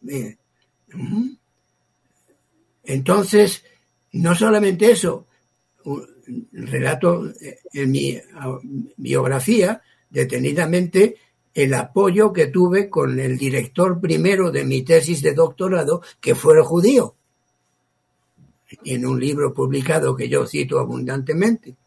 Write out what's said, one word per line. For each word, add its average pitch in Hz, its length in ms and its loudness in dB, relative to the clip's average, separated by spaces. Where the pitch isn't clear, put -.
Eh, 123 300 -10
ujú. 240 440 -6
Entonces, 190 800 2
no 170 240 2
solamente 214 560 4
eso, - 340 0
un 147 200 -10
relato, 131 800 -2
eh, - 180 -20
en 139 180 -2
mi, 139 260 -4
ah, 131 240 -10
biografía, 135 840 0
detenidamente, 160 1080 0
el 135 200 0
apoyo 190 600 2
que 160 140 2
tuve 180 420 2
con 131 300 -2
el 131 180 -2
director 139 640 -2
primero 180 500 0
de 139 140 -4
mi 131 160 -2
tesis 160 400 2
de 147 120 2
doctorado, 165 680 0
que 131 160 0
fue 156 200 6
el 156 80 8
judío, 175 520 2
en 127 220 -6
un 127 140 -2
libro 139 340 -2
publicado 135 640 -2
que 131 120 -6
yo 123 200 -2
cito 135 320 -4
abundantemente. 135 960 -2